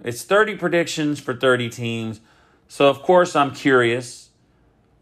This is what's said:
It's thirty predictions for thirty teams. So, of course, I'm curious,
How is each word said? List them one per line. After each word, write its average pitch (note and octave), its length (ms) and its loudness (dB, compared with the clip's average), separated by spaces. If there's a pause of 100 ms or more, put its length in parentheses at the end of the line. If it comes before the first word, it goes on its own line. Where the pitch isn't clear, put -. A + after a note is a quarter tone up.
It's A#2+ 220 -10
thirty G#3 320 0
predictions D#3 640 -2
for C3 140 -8
thirty B2 340 0
teams. A#2 520 -8 (480)
So, C#3+ 200 2
of C3+ 140 0
course, F3 340 4
I'm C#3 180 2
curious, B2 760 0 (720)